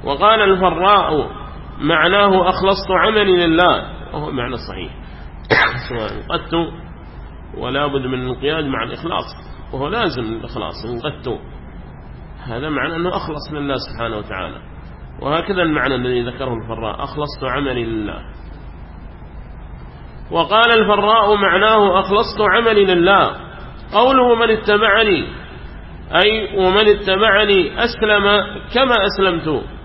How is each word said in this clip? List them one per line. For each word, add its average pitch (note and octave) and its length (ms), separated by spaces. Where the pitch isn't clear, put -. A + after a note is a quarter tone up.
وقال G#3+ 380
الفراء F#3 880
معناه: F3+ 720
"أخلصت F#3+ 420
عملي F#3 540
لله"، D#3+ 440
وهو D3+ 180
معنى B2+ 240
صحيح. F#2 220
<coughs> - 500
سواء A2 240
انقدت E3 600
ولا C#3 300
بد C3+ 180
من C3 80
الانقياد C3 520
مع B2 180
الإخلاص، E3 420
وهو C3+ 140
لازم F3 340
الإخلاص، A2 520
انقدت، A#2+ 540
هذا B2+ 260
معنى D3 260
أنه E3+ 140
أخلص D#3 440
لله C#3+ 220
سبحانه A#2 420
وتعالى. F#2 440
وهكذا E3+ 400
المعنى C#3 340
الذي B2 260
ذكره B2 320
الفراء: A2 500
"أخلصت C#3+ 400
عملي B2+ 420
لله". G#2+ 360
وقال A3 480
الفراء G#3 560
معناه: G3+ 640
"أخلصت G3+ 420
عملي G#3 440
لله". F3+ 500
قوله: B3 420
"من A3+ 140
اتبعني"، G#3+ 800
أي G#3+ 340
ومن F#3+ 300
اتبعني G3+ 960
أسلم G#3+ 420
كما B3 220
أسلمت. E3 580